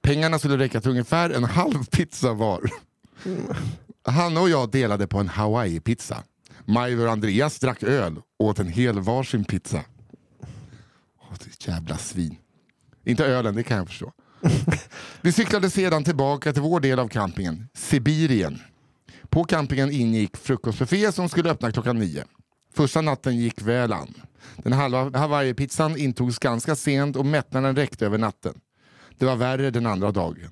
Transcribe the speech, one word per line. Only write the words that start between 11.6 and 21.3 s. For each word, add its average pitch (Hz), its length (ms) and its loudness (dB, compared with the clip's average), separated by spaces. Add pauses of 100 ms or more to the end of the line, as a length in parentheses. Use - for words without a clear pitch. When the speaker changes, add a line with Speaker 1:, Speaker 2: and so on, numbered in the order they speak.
Speaker 1:
jävla 82 300 -6
svin. - 380 -6 (680)
Inte 123 200 2
ölen, 123 300 2
det 113 80 -2
kan 113 140 0
jag 90 100 -2
förstå. - 240 -12 (300)
<laughs> - 800 0
Vi 170 100 4
cyklade 196 380 2
sedan 165 340 2
tillbaka 139 500 0
till 143 80 0
vår 165 180 2
del 131 200 4
av 120 80 0
campingen, 95 680 -4
Sibirien. 131 840 2 (680)
På 170 140 4
campingen 143 480 0
ingick 113 460 0
frukostbuffé 175 760 0
som 180 180 -2
skulle 170 220 0